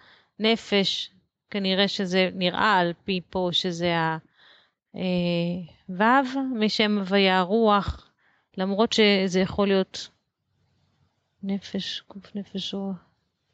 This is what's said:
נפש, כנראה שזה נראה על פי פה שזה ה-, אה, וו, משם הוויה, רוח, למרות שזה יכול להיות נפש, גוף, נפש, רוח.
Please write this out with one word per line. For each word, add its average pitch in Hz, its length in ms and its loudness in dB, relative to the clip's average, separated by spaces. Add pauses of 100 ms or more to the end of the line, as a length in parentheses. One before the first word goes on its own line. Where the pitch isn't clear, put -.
(380)
נפש, 208 720 0 (400)
כנראה 190 380 0
שזה 185 460 0
נראה 190 440 0
על 175 140 2 (120)
פי 185 160 -4 (100)
פה 185 220 -2
שזה 170 440 0
ה-, 160 220 -2 (760)
אה, - 40 -8 (880)
וו, 247 520 2 (200)
משם 208 380 2
הוויה, 190 420 2
רוח, 202 680 0 (460)
למרות 196 360 0
שזה 190 480 4
יכול 202 280 0
להיות 190 400 0 (1300)
נפש, 196 600 -6 (120)
גוף, - 220 -18
נפש, 190 380 -10
רוח. 196 220 -6 (580)